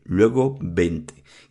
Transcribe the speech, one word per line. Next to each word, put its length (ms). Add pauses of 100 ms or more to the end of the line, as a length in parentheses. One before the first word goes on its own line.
luego 580
veinte, 640 (280)